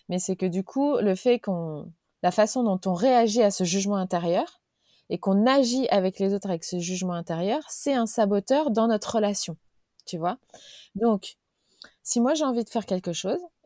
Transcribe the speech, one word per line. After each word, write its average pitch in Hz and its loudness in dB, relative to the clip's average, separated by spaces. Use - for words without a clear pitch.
Mais 180 -2
c'est 185 -4
que 185 -2
du 185 -2
coup, 277 0
le 196 2
fait 240 2
qu'on... 165 -6
La 180 2
façon 214 2
dont 196 2
on 185 0
réagit 233 4
à 208 6
ce 190 -2
jugement 196 0
intérieur 185 -2
et 175 -4
qu'on 196 2
agit 262 2
avec 190 2
les 196 0
autres 202 -4
avec 170 -4
ce 180 -6
jugement 180 -6
intérieur, 175 -4
c'est - -2
un 240 0
saboteur 226 2
dans 220 2
notre 214 -2
relation, 202 -2
tu - -10
vois. 175 -4
Donc, 214 0
si - 0
moi 247 4
j'ai 311 0
envie 240 0
de - -20
faire 220 -4
quelque 185 -4
chose 202 -4